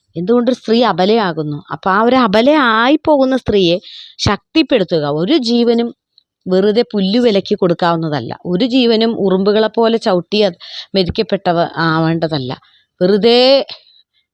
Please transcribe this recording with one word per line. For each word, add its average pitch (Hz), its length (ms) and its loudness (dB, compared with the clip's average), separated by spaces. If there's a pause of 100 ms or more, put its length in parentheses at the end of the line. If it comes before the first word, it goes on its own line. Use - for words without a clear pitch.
(160)
എന്തുകൊണ്ട് 233 340 0
ഒരു 247 80 -2
സ്ത്രീ 226 240 0
അബലയാകുന്നു? 180 760 0 (140)
അപ്പോൾ 185 180 -4
ആ 196 120 2
ഒരു 247 140 2
അബലയായി 240 880 2
പോകുന്ന 262 320 2
സ്ത്രീയെ 190 400 0 (420)
ശക്തിപ്പെടുത്തുക. 202 880 0
ഒരു 170 280 0
ജീവനും 233 520 0 (580)
വെറുതെ 196 360 2
പുല്ലുവിലയ്ക്ക് 208 720 0
കൊടുക്കാവുന്നതല്ല. 165 920 -2
ഒരു 180 180 -2
ജീവനും 233 540 0
ഉറുമ്പുകളെ 196 500 0
പോലെ 226 300 0
ചവിട്ടി 190 440 -2
അത് 180 140 -2 (380)
മെതിക്കപ്പെട്ടവ 190 640 -2 (180)
ആവേണ്ടതല്ല. 160 840 -2 (400)
വെറുതെ, 233 680 2 (680)